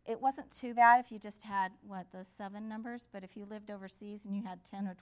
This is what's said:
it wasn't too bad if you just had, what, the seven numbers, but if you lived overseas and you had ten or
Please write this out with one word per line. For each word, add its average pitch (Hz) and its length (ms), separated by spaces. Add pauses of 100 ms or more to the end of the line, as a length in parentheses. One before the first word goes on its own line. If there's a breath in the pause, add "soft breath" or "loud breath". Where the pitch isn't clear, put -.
it 226 160
wasn't 269 300
too 240 240
bad 240 280
if - 80
you 220 80
just 208 260
had, 196 280 (140)
what, 185 260
the 185 120
seven 208 440
numbers, 233 420
but 196 140
if 185 140
you 202 80
lived 214 240
overseas 208 560
and 202 100
you 202 60
had 185 220
ten 196 220
or 185 160